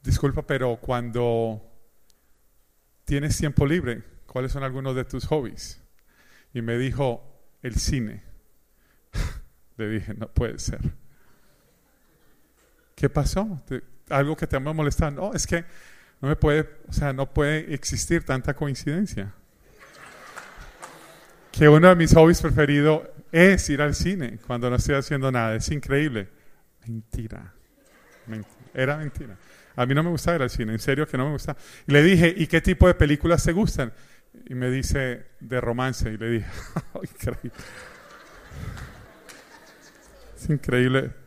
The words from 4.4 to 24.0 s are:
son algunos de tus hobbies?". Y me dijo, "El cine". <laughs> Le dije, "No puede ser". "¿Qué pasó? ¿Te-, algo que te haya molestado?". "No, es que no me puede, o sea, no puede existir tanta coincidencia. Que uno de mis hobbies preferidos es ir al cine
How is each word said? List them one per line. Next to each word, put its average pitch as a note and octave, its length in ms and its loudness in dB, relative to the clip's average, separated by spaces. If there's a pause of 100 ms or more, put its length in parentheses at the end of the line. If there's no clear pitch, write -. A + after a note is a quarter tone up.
son C#3 100 -6
algunos C3+ 320 -6
de B2+ 80 -4
tus B2+ 220 -8
hobbies?". - 560 -6 (720)
Y B2 80 -6
me A#2 160 -4
dijo, B2 440 -2 (400)
"El A#2 140 -6
cine". A#2 480 -4 (880)
<laughs> - 680 -8
Le G#2+ 120 -6
dije, G#2+ 240 -6
"No A2 160 -10
puede - 300 -2
ser". - 200 -8 (2250)
"¿Qué C#3 140 0
pasó? E3+ 580 -2
¿Te-, C3 160 -10 (260)
algo C#3+ 280 0
que D#3+ 100 -6
te - 80 -4
haya C3+ 180 -4
molestado?". D#3 380 -2
"No, E3+ 220 -6
es - 120 -4
que E3+ 200 -4 (560)
no C3+ 80 -2
me D3 80 2
puede, D3+ 300 2 (200)
o - 60 -10
sea, C#3+ 180 0
no C3+ 220 -6
puede D3+ 400 0
existir - 520 -4
tanta C3+ 300 -2
coincidencia. C#3+ 760 -4 (2250)
Que D3+ 160 6
uno D#3 220 12
de F#3 60 10
mis E3 180 6
hobbies E3 280 8
preferidos D3+ 680 2 (220)
es F3+ 380 6
ir C#3+ 120 0
al D3 120 2
cine D#3 540 -4